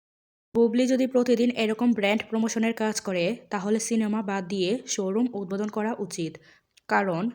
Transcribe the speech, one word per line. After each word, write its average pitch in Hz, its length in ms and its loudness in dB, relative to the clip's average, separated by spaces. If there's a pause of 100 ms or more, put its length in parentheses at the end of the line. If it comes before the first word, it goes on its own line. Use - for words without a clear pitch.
(560)
বুবলি 233 320 4
যদি 262 200 2
প্রতিদিন 247 420 4
এরকম 226 440 0
ব্র্যান্ড 208 360 2
প্রমোশনের 226 440 0
কাজ 220 280 -2
করে, 185 340 0 (140)
তাহলে 208 300 0
সিনেমা 220 420 0
বাদ 196 260 -4
দিয়ে 190 400 0
শোরুম 208 460 0
উদ্বোধন 196 340 -4
করা 214 320 -2
উচিত, 170 380 -6 (500)
কারণ 202 480 0